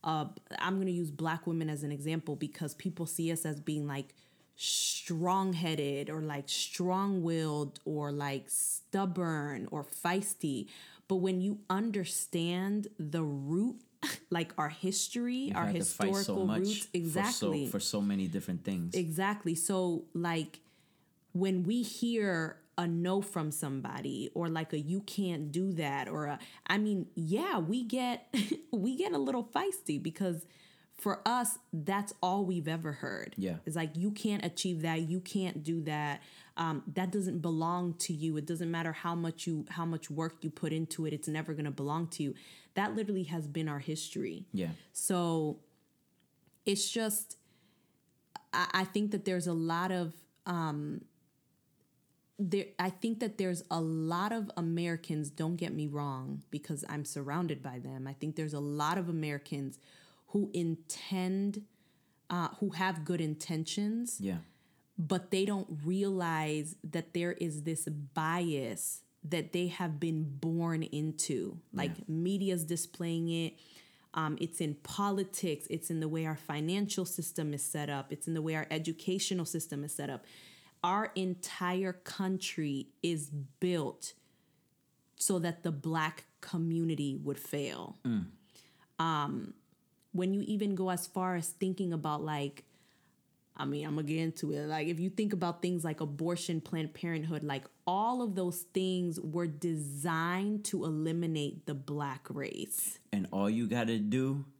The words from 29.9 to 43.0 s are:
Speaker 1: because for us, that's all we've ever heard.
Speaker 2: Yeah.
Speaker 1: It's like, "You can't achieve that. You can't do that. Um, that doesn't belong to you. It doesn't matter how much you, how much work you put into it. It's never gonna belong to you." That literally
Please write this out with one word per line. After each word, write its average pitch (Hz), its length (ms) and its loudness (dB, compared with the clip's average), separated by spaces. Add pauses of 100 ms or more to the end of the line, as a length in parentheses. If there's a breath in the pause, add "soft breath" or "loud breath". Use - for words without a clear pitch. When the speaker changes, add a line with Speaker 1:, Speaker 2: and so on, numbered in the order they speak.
Speaker 1:
because 165 440 0 (520 loud breath)
for 202 280 0
us, 240 320 4 (160)
that's 196 480 0
all 190 240 2
we've 175 220 0
ever 160 260 -2
heard. - 440 -6
Speaker 2:
Yeah. 185 180 0 (100)
Speaker 1:
It's 160 100 -2
like, 156 200 -2
"You 185 160 2
can't 208 340 0
achieve 175 360 0
that. 160 200 2
You 165 180 0
can't 180 440 -2
do 165 180 0
that. 151 400 0 (360 loud breath)
Um, 160 260 0 (100)
that 185 180 0
doesn't 185 280 0
belong 170 600 0
to - 140 -2
you. 156 240 0
It 147 80 -4
doesn't 165 240 -2
matter 165 220 0
how 170 240 -2
much 165 320 -2
you, 156 220 -2
how 165 160 -2
much 165 260 -2
work 160 320 0
you 156 60 0
put 151 240 -2
into 160 320 0
it. 151 80 0
It's 143 140 -4
never 156 260 0
gonna 147 180 0
belong 143 360 0
to 165 160 -4
you." 135 100 0 (420 loud breath)
That 214 200 2
literally 202 280 2